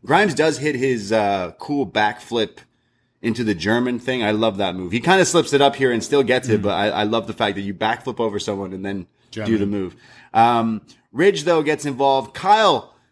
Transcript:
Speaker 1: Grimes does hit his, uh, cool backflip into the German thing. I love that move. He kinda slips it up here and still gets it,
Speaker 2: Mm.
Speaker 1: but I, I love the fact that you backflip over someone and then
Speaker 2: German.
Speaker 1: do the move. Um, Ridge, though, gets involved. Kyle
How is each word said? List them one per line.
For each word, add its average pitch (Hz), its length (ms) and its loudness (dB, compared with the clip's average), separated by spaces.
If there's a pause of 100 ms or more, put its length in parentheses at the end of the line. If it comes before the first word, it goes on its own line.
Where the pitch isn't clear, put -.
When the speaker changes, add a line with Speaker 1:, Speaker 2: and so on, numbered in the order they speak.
Speaker 1:
Grimes 170 280 2
does 151 260 2
hit 143 160 -2
his, 120 360 -2
uh, 101 480 0
cool 143 260 -4
backflip 107 720 -2 (640)
into 117 220 -2
the 107 120 0
German 117 440 0
thing. 127 240 -4
I 107 80 2
love 107 260 0
that 92 180 -2
move. 90 180 -8
He 120 80 -2
kinda 180 240 4
slips - 280 0
it 139 80 4
up 135 140 4
here 131 160 2
and 117 120 0
still 139 200 2
gets 127 240 0
it, 107 140 2
Speaker 2:
Mm. - 20 -2
Speaker 1:
but 101 100 0
I, 98 160 0
I 101 140 0
love 107 240 -2
the 107 60 -8
fact 104 220 -2
that 98 60 -6
you 98 120 -6
backflip 113 480 -4
over 104 180 -2
someone 98 340 -6
and 95 120 -10
then 98 220 -8 (240)
Speaker 2:
German. 107 200 -6
Speaker 1:
do 113 60 4
the 101 80 -2
move. 98 300 -4 (380)
Um, 117 480 2 (300)
Ridge, 160 320 2
though, 165 180 2
gets 147 240 -2
involved. 135 480 0
Kyle 196 640 2 (160)